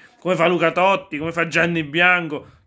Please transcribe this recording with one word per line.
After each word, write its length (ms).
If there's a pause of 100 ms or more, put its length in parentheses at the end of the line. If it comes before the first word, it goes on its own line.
(200)
come 160
fa 100
Luca 260
Totti, 460
come 140
fa 160
Gianni 360
Bianco, 840